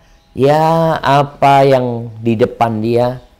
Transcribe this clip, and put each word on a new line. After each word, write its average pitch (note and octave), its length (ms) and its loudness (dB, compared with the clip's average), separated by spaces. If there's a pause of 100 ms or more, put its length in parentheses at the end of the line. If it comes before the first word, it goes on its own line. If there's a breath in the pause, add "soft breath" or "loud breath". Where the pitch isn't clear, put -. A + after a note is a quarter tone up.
(360 soft breath)
ya D#3+ 640 0
apa C#3 640 2
yang A#2+ 560 0
di A2+ 160 -2
depan A2+ 480 -2
dia, B2 400 -2 (160)